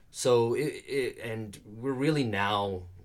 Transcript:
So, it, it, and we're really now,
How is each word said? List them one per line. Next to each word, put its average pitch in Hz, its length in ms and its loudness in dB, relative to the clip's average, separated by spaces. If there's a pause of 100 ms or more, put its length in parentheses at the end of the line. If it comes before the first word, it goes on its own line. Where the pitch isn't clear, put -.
(120)
So, 120 420 4
it, 143 340 -2
it, 131 360 -2
and 110 420 -8
we're 113 280 -4
really 143 300 2
now, 101 600 0 (220)